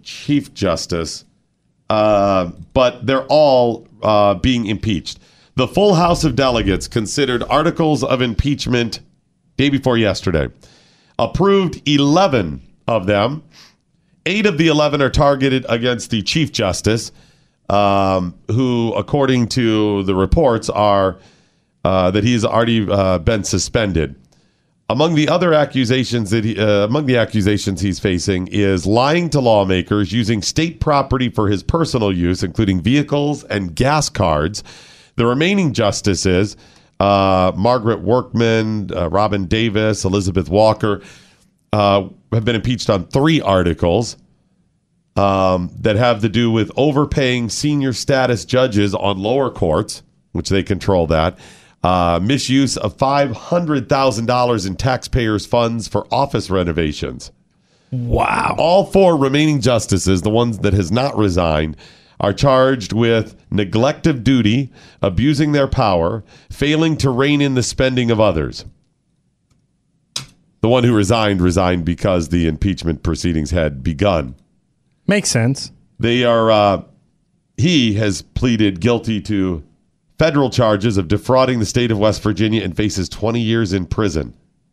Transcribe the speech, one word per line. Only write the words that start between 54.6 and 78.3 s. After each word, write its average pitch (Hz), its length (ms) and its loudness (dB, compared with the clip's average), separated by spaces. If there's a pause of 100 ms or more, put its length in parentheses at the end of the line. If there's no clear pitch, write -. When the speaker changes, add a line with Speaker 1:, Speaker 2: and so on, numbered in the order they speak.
Speaker 1:
in 95 100 -6
taxpayers' 120 720 -2
funds 117 420 -2
for - 260 -4
office 123 360 -2
renovations. 78 840 -4 (600)
Speaker 2:
Wow. - 680 -2
Speaker 1:
All 175 280 4
four 185 300 4
remaining 143 460 2
justices, 98 640 2
the 107 60 -2
ones 117 300 0
that 101 140 0
has 92 180 0
not 123 260 0
resigned, 82 600 0 (420)
are 101 140 0
charged 131 580 2
with 113 440 0 (160)
neglect 107 560 0
of 131 160 0
duty, 123 480 2 (300)
abusing 139 520 0
their 139 140 2
power, 101 560 0 (260)
failing 156 480 0
to 139 120 0
rein 139 300 2
in 139 160 0
the 123 80 2
spending 127 480 0
of 107 80 2
others. 78 460 0 (2000)
The 113 80 4
one 123 140 4
who 123 120 4
resigned, 104 460 2
resigned 90 440 2
because 87 440 -2
the 85 180 0
impeachment 80 560 -4
proceedings 80 480 -2
had 76 320 -2
begun. 78 500 -2 (760)
Speaker 2:
Makes 202 220 0
sense. 123 420 -2 (280)
Speaker 1:
They 120 240 2
are, 117 260 4
uh, 101 320 4 (760)
he 127 360 2
has 101 300 -2
pleaded 104 580 0